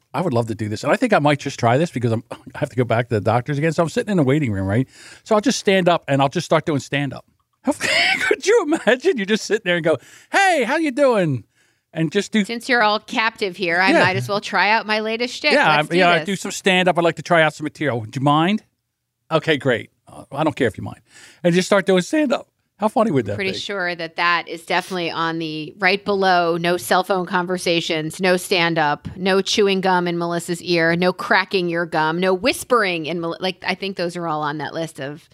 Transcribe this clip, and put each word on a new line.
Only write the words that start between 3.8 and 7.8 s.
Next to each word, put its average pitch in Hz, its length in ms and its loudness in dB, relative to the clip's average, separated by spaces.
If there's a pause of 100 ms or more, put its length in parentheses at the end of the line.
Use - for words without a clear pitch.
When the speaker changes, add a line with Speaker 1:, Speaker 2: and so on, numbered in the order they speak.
Speaker 1:
I'm 160 80 0
sitting 233 220 -4
in 190 80 2
a 147 40 4
waiting 131 280 2
room, 95 160 -2
right? 117 200 2 (360)
So - 100 0
I'll 208 80 4
just 233 160 0
stand 190 320 2
up 170 180 2
and 139 140 2
I'll 139 80 4
just - 160 -4
start 156 220 0
doing 151 120 0
stand 143 360 -4
up. - 100 -16 (380)
How, 269 80 0
<laughs> 719 560 -2